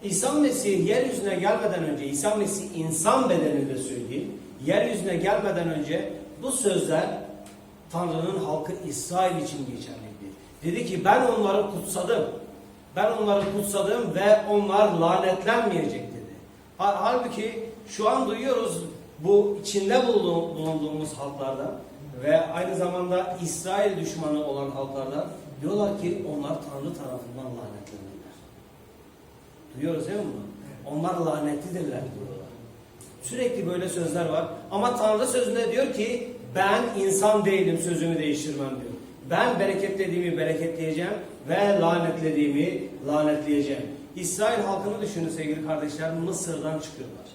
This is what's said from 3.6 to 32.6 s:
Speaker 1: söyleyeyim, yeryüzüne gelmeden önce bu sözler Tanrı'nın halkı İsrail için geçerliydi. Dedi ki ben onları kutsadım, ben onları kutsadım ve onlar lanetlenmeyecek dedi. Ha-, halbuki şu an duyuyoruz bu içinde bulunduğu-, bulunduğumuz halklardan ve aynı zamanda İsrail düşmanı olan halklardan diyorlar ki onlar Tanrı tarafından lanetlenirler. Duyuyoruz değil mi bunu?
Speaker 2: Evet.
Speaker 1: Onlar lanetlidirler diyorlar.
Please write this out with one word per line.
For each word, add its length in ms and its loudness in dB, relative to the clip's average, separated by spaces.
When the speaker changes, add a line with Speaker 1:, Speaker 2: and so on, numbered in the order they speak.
Speaker 1:
söyleyeyim, 540 -6
yeryüzüne 500 2
gelmeden 540 0
önce 440 -2
bu 80 -4
sözler 680 2
Tanrı'nın 540 -2
halkı 260 -2
İsrail 480 0
için 220 -4
geçerliydi. 680 -10
Dedi 220 -2
ki 200 -2
ben 200 6
onları 460 4
kutsadım, 520 0
ben 160 4
onları 320 2
kutsadım 580 0
ve 240 8
onlar 420 6
lanetlenmeyecek 1080 2
dedi. 340 -12
Ha-, 220 2
halbuki 680 0
şu 220 2
an 200 2
duyuyoruz 520 0
bu 420 6
içinde 460 2
bulunduğu-, 480 2
bulunduğumuz 580 -2
halklardan 580 -6
ve 240 6
aynı 280 -2
zamanda 680 0
İsrail 540 0
düşmanı 480 -2
olan 260 -4
halklardan 540 -4
diyorlar 400 0
ki 320 -2
onlar 160 -4
Tanrı 440 -6
tarafından 520 -10
lanetlenirler. 920 -14
Duyuyoruz 320 -2
değil 120 -4
mi 60 -4
bunu? 180 -8
Speaker 2:
Evet. 320 -8
Speaker 1:
Onlar 320 0
lanetlidirler 580 -2
diyorlar. 580 -8